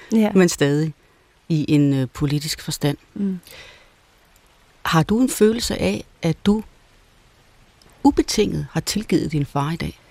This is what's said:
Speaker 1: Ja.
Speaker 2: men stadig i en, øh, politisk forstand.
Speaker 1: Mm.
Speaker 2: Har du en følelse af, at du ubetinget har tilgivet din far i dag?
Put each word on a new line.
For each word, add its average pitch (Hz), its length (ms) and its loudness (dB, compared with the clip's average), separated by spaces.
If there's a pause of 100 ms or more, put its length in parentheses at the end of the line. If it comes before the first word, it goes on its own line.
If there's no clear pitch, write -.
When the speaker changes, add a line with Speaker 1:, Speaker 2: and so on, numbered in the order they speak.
(120)
Speaker 1:
Ja. 214 220 2
Speaker 2:
men 185 140 6
stadig 147 460 0 (540)
i 151 160 0 (100)
en, 143 200 4
øh, 131 200 -2
politisk 147 480 -4
forstand. 147 340 -2 (180)
Speaker 1:
Mm. 190 260 -4 (1400)
Speaker 2:
Har 160 180 2
du 214 180 0
en 262 80 2
følelse 220 520 0
af, 196 240 -2 (180)
at 165 140 0 (100)
du 208 160 2 (1400)
ubetinget 202 680 0
har 165 80 -2
tilgivet - 520 -2
din 143 140 -2
far 143 260 -4
i 170 40 -6
dag? - 240 -10 (100)